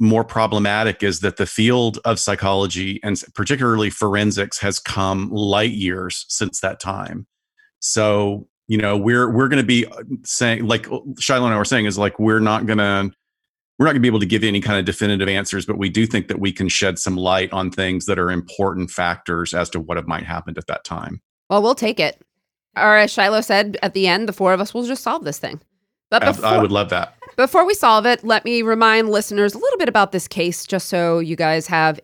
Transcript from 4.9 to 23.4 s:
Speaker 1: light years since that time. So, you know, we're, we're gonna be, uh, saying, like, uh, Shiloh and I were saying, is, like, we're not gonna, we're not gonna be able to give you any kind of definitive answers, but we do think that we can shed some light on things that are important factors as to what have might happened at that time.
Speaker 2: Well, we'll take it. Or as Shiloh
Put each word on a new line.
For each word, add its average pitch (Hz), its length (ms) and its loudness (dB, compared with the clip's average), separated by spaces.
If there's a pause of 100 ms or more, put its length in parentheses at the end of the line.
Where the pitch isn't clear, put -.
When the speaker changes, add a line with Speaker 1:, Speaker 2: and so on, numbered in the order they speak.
Speaker 1:
light 104 440 0
years 92 540 -6
since - 340 -4
that 95 200 -6
time. 98 460 -10 (540)
So, 104 680 0 (180)
you 110 120 0
know, 104 180 0
we're, 117 340 2
we're 127 180 4
gonna 135 140 2
be, 117 220 4
uh, - 180 -16 (220)
saying, 117 400 0
like, 110 260 0
uh, 127 100 -6 (180)
Shiloh 127 260 0
and 117 100 2
I 104 40 0
were 104 80 0
saying, 117 180 2
is, 101 140 -2
like, 101 200 0
we're 110 220 4
not 107 240 2
gonna, 101 460 0 (680)
we're 131 60 -4
not 156 80 2
gonna 139 80 2
be 120 80 4
able 110 120 2
to 101 60 0
give 104 160 0
you 110 60 2
any 101 140 0
kind 104 160 0
of 92 80 -2
definitive 98 420 -2
answers, 98 380 -4
but 104 100 -4
we 95 140 -2
do 110 160 2
think 113 220 -2
that 98 120 -4
we 98 100 -2
can 90 200 -4
shed 95 280 -2
some 95 180 -2
light 92 360 0
on 95 180 -4
things 92 360 -4
that 95 120 0
are 90 120 0
important 92 600 -4
factors 87 640 -4
as 87 160 -2
to 85 120 -6
what 85 180 -6
have 80 100 -10
might 80 160 -4
happened 82 320 -10
at - 100 -12
that - 160 -8
time. 82 380 -12 (300)
Speaker 2:
Well, 202 120 2
we'll 240 120 2
take 226 260 -4
it. 151 180 -2 (560)
Or 214 220 6
as 208 160 4
Shiloh 208 300 2